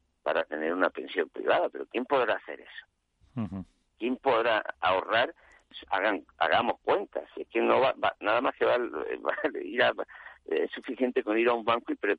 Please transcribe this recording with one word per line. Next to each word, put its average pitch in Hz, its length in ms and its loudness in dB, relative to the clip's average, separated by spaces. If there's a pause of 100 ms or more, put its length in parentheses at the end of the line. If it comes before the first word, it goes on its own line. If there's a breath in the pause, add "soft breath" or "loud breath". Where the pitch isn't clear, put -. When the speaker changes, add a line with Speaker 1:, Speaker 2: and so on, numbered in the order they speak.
(220)
Speaker 1:
para 80 220 0
tener 78 280 -2
una 90 180 2
pensión 71 380 -4
privada. 107 400 0
Pero - 180 -8
¿quién 117 200 -4
podrá 117 300 2
hacer 76 240 -12
eso? - 840 -14
Speaker 2:
Ujú. 95 200 -8 (340)
Speaker 1:
¿Quién 123 180 -2
podrá 113 480 2 (160)
ahorrar? 95 540 2 (560 soft breath)
Hagan, 98 340 0 (140)
hagamos 95 440 2
cuentas. - 540 -2
Es - 120 -8
que 113 120 -2
no 117 200 4
va, 131 120 4
va, - 280 -2
nada 107 200 2
más 139 160 -2
que - 80 0
va, 117 140 4
<laughs> 69 480 -4
va - 80 0 (100)
a 143 180 -4
ir 123 200 -2
a, 120 100 4 (540 loud breath)
es 80 260 0
suficiente 127 500 -2
con 107 160 0
ir 117 100 4
a 120 60 4
un 113 100 -4
banco 117 280 0
y 92 40 -4
pre-, 101 220 0